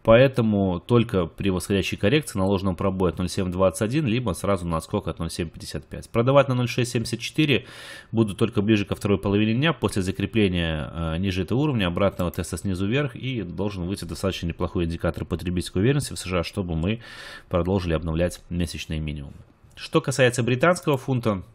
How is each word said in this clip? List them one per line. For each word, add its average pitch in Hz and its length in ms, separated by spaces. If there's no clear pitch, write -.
поэтому 110 760
только 110 480
при 95 240
восходящей 92 440
коррекции 135 440
на 95 80
ложном 95 280
пробое 95 360
от 78 80
ноль 90 100
семь 92 220
двадцать 92 320
один, 135 240
либо 113 240
сразу 90 340
на 82 120
отскок 98 300
от 80 120
ноль 82 100
семь 85 180
пятьдесят - 380
пять. - 240
Продавать 131 380
на 127 80
ноль 123 120
шесть 120 240
семьдесят 117 280
четыре 147 480
буду 110 220
только 104 300
ближе 101 220
ко 95 100
второй 101 240
половине 107 340
дня, 147 200
после - 280
закрепления, 90 920
э, 80 260
ниже 92 260
этого 104 160
уровня, 135 260
обратного 90 460
теста 90 260
снизу 95 300
вверх, 131 280
и 123 280
должен 90 420
выйти 95 200
достаточно 90 420
неплохой 87 380
индикатор 82 380
потребительской 87 600
уверенности 131 300
в 92 40
С - 60
Ш 90 160
А, 82 40
чтобы 87 320
мы 98 260
продолжили 87 460
обновлять 82 560
месячные 82 500
минимумы. 73 360
Что - 260
касается 127 400
британского 139 560
фунта 113 460